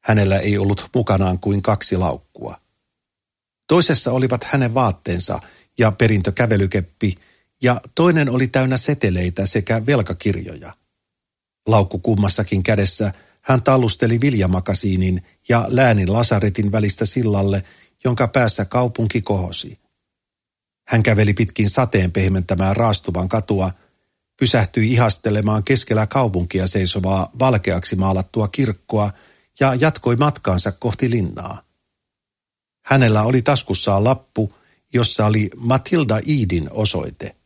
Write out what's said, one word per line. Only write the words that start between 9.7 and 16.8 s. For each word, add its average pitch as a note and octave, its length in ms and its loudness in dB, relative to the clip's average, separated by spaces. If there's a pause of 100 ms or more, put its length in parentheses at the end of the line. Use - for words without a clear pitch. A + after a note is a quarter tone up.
velkakirjoja. F2+ 880 -2 (920)
Laukku G2+ 320 2
kummassakin G2+ 640 0
kädessä G2+ 500 0 (280)
hän B2+ 200 0
tallusteli A#2 600 2
viljamakasiinin F#2 1040 0 (240)
ja A#2 180 2
läänin A2 460 2
lasaretin G#2 580 2
välistä G#2+ 340 0